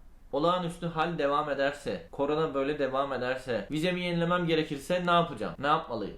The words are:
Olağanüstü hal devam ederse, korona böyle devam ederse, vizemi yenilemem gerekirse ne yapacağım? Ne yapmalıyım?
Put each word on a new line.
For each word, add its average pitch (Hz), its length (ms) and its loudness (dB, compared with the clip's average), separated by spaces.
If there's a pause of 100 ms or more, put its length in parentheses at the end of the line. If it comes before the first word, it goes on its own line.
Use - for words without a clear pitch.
(360)
Olağanüstü 170 520 0
hal 165 300 0
devam 147 320 2
ederse, 139 640 -2
korona 147 420 0
böyle 139 260 0
devam 135 340 0
ederse, 123 580 -2
vizemi 180 300 0
yenilemem 175 460 0
gerekirse 160 580 0
ne 180 60 2
yapacağım? 139 480 2
Ne 135 80 -2
yapmalıyım? 117 500 0